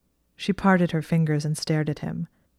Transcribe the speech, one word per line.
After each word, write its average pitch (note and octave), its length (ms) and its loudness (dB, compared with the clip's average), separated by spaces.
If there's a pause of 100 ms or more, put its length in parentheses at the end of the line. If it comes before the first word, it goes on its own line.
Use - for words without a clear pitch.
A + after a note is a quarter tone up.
(360)
She - 180 -4
parted F#3 380 2
her D#3+ 100 -2
fingers D#3 440 0
and D3+ 120 -2
stared D#3 320 -2
at D3 100 -6
him. E3 280 -6 (320)